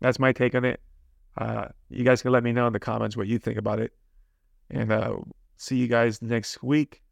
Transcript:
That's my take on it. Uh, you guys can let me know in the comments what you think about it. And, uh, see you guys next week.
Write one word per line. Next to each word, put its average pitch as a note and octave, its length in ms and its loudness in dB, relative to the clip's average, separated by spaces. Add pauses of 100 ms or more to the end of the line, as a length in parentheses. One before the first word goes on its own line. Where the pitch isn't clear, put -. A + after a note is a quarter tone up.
That's B2+ 180 2
my C3 140 4
take B2 220 0
on B2 100 0
it. B2+ 160 -2 (560)
Uh, A2+ 320 -6 (220)
you - 120 -4
guys B2 200 4
can B2+ 100 2
let B2 120 4
me A#2+ 80 0
know A#2+ 140 2
in A#2 60 0
the G#2+ 80 -2
comments A2+ 340 -4
what G2+ 120 -4
you A2+ 120 0
think A2+ 200 -4
about G#2+ 200 -2
it. A2+ 140 -4 (760)
And, G#2+ 220 -2
uh, A2 280 0 (380)
see - 200 -4
you B2+ 100 2
guys A#2 340 2
next A#2 400 -4
week. D3 400 0 (120)